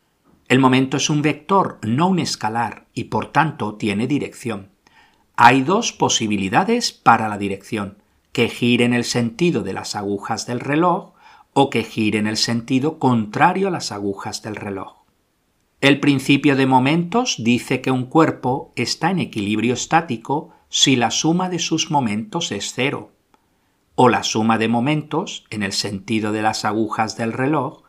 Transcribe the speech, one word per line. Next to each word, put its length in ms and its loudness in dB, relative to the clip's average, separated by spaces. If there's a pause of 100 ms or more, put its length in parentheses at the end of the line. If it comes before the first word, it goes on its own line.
(480)
El 120 6
momento 360 4
es 140 -2
un 100 2
vector, 600 0
no 260 0
un 120 2
escalar, 720 -6
y 100 -6
por 280 -6
tanto 420 -2
tiene 320 -4
dirección. 640 -6 (640)
Hay 240 4
dos 320 0
posibilidades 1000 0
para 360 4
la 80 -4
dirección, 600 -6 (340)
que 160 2
gire 380 2
en 80 2
el 100 0
sentido 580 0
de 120 -6
las 200 -10
agujas 520 -6
del 120 -6
reloj 540 0 (400)
o 160 4
que 160 -2
gire 340 0
en 100 0
el 100 -4
sentido 600 -2
contrario 720 2
a 20 -2
las 220 -6
agujas 480 -6
del 160 -10
reloj. 460 -10 (800)
El 180 6
principio 560 4
de 80 4
momentos 760 2
dice 440 0
que 80 -2
un 160 -2
cuerpo 680 0
está 360 -2
en 80 0
equilibrio 560 -2
estático 800 -4 (160)
si 260 4
la 140 2
suma 400 0
de 80 -4
sus 320 -2
momentos 640 -2
es 220 -8
cero, 380 -4 (840)
o 140 6
la 140 2
suma 340 2
de 120 0
momentos, 840 -2
en 120 -6
el 100 -4
sentido 600 -2
de 80 -2
las 240 -2
agujas 540 -2
del 160 -4
reloj, 540 -2